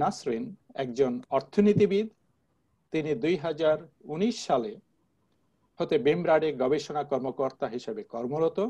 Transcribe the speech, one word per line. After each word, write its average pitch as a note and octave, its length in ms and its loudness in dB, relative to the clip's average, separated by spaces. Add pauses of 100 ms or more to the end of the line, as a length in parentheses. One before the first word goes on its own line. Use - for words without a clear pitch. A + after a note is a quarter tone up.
নাসরিন B2+ 400 -2 (400)
একজন B2 280 2 (260)
অর্থনীতিবিদ। G#3 680 2 (840)
তিনি D#3 180 -2 (120)
দুই E3+ 120 2 (100)
হাজার D#3 320 2 (360)
উনিশ G#3 220 0 (120)
সালে A#2+ 240 0 (1080)
হতে E3 180 0 (100)
বেমরাডে D#3+ 440 4 (120)
গবেষণা D3 500 0
কর্মকর্তা C3 640 -2
হিসেবে A2 260 -8 (120)
কর্মরত। D3 460 -2 (100)